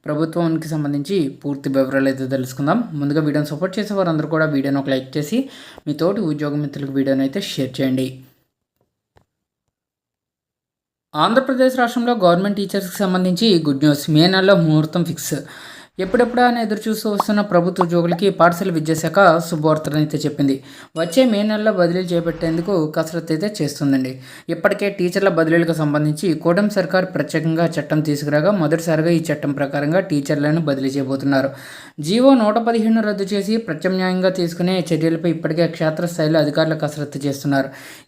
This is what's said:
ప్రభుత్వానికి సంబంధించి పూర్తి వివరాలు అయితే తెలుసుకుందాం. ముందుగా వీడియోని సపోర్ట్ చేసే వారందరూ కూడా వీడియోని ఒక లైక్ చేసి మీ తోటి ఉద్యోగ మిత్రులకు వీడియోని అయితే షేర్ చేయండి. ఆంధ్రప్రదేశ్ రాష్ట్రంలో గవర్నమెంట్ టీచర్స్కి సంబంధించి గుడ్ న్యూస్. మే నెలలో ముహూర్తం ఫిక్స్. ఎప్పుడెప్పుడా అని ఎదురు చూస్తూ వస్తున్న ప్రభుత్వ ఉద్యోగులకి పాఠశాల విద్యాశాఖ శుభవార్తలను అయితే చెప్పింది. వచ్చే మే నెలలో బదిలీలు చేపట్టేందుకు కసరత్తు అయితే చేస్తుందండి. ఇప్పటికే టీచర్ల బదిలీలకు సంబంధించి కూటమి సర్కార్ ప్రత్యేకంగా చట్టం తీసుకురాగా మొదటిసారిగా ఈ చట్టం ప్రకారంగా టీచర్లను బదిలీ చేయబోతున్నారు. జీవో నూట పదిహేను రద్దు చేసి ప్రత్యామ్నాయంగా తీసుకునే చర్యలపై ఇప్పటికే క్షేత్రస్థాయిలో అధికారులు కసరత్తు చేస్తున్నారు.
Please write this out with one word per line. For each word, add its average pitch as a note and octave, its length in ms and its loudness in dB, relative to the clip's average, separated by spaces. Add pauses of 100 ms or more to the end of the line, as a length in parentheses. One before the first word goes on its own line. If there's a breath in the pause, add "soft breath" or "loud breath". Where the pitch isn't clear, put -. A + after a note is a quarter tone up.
ప్రభుత్వానికి D#3+ 640 -2
సంబంధించి D3 500 -2 (120)
పూర్తి C#3 400 -6
వివరాలు C3+ 420 2
అయితే C3 160 -6
తెలుసుకుందాం. C#3 500 -2 (160)
ముందుగా C#3+ 300 0
వీడియోని D3 280 -2
సపోర్ట్ F3 240 -6
చేసే G#3 180 -4
వారందరూ D#3+ 360 0
కూడా D#3 160 2
వీడియోని C#3 340 0
ఒక C3+ 100 -4
లైక్ C3 220 -2
చేసి D#3 280 -2 (420 loud breath)
మీ D3 120 -6
తోటి F#3+ 280 0
ఉద్యోగ D3 340 -2
మిత్రులకు C#3 420 -6
వీడియోని C3+ 280 2
అయితే C#3 160 -4
షేర్ C3 320 -6
చేయండి. C3 340 -2 (3000)
ఆంధ్రప్రదేశ్ B3+ 640 2
రాష్ట్రంలో A#3+ 380 0
గవర్నమెంట్ F#3+ 440 2
టీచర్స్కి F#3+ 400 -4
సంబంధించి F#3 500 2 (100)
గుడ్ D3 240 0
న్యూస్. D3 260 2
మే D#3 180 6
నెలలో F#3+ 300 6
ముహూర్తం D#3 460 2
ఫిక్స్. E3+ 320 -6 (640 loud breath)
ఎప్పుడెప్పుడా A#3 460 2
అని A#3+ 160 2
ఎదురు G#3 220 -2
చూస్తూ A3 260 -2
వస్తున్న G#3 320 0
ప్రభుత్వ F3+ 440 2
ఉద్యోగులకి E3+ 440 2
పాఠశాల F3 420 4
విద్యాశాఖ D#3+ 460 0 (220)
శుభవార్తలను D#3 600 0
అయితే D3+ 180 0
చెప్పింది. C#3 380 0 (420 loud breath)
వచ్చే E3+ 280 2
మే G#3 180 2
నెలలో G#3+ 300 2
బదిలీలు F3 340 2
చేపట్టేందుకు E3+ 680 -2 (180)
కసరత్తు E3 420 -4
అయితే F3 200 -2
చేస్తుందండి. C#3 580 -2 (380 loud breath)
ఇప్పటికే G3 400 0
టీచర్ల F#3+ 400 0
బదిలీలకు E3 440 2
సంబంధించి D3+ 600 0
కూటమి F3 380 0
సర్కార్ F#3 420 0
ప్రత్యేకంగా D#3+ 520 0
చట్టం D#3 360 -2
తీసుకురాగా D3 600 0
మొదటిసారిగా D#3+ 500 0
ఈ E3 80 4
చట్టం D#3 320 -4
ప్రకారంగా D3 500 0
టీచర్లను D3+ 680 0
బదిలీ C3+ 240 -2
చేయబోతున్నారు. C3+ 580 0 (480 loud breath)
జీవో A3+ 340 4
నూట G#3+ 240 2
పదిహేను A3+ 460 2
రద్దు G3 300 -2
చేసి G3+ 240 -2
ప్రత్యామ్నాయంగా F#3 840 0
తీసుకునే F3 380 0 (100)
చర్యలపై E3 420 0
ఇప్పటికే D#3+ 380 0
క్షేత్రస్థాయిలో D#3+ 720 0
అధికారులు D#3 360 0
కసరత్తు D3 500 -6
చేస్తున్నారు. C#3 440 0 (380 loud breath)